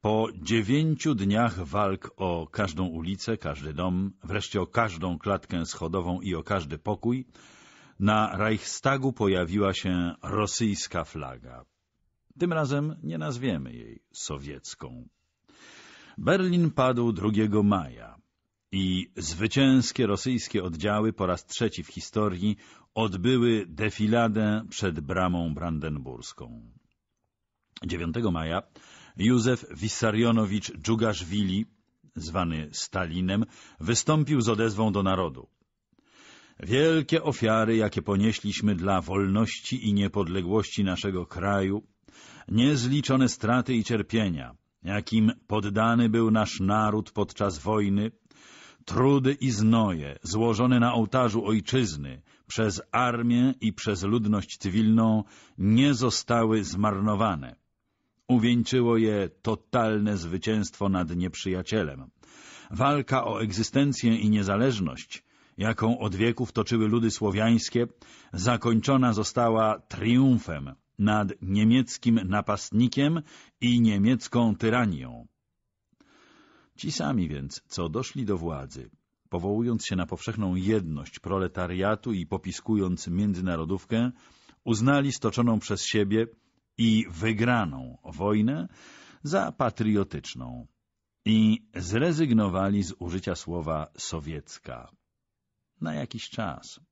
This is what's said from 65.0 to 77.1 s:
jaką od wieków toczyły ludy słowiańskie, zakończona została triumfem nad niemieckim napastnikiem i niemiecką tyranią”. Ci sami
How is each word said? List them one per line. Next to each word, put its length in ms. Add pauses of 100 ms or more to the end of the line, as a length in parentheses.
jaką 400
od 160
wieków 380
toczyły 360
ludy 220
słowiańskie, 760 (460)
zakończona 800
została 640
triumfem 960 (240)
nad 340 (100)
niemieckim 800
napastnikiem 1000 (380)
i 200
niemiecką 760
tyranią”. 720 (1500)
Ci 160
sami 360